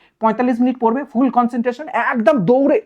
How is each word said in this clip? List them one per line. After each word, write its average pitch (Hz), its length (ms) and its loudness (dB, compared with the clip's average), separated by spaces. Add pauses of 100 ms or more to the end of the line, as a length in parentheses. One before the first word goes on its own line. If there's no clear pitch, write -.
(200)
পঁয়তাল্লিশ 226 400 0
মিনিট 247 200 0
পড়বে, 233 240 0
ফুল 262 260 0
কনসেন্ট্রেশন, 240 580 -2
একদম 226 500 0
দৌড়ে 247 480 2